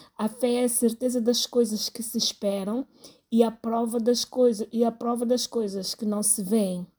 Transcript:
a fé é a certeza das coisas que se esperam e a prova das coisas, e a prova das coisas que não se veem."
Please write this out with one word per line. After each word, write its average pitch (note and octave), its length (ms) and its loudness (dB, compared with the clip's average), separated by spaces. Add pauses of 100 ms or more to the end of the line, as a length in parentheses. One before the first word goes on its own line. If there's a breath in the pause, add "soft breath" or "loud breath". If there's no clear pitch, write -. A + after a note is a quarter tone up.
(160 loud breath)
a G#3+ 140 0
fé A#3+ 320 0
é B3 40 2
a A#3+ 40 2
certeza A#3+ 500 0
das A#3+ 280 2
coisas G#3+ 420 0
que - 140 -10
se - 160 -4
esperam G3+ 680 -2 (440 loud breath)
e A3+ 100 6
a A3+ 80 4
prova A#3 500 -2
das A#3+ 240 2
coisas, A#3+ 480 2
e A#3 140 2
a A3+ 60 2
prova A#3+ 340 -4
das A#3+ 220 0
coisas G3 480 -4
que A3 100 -6
não G#3 160 0
se G#3 220 0
veem." F#3 420 0 (140)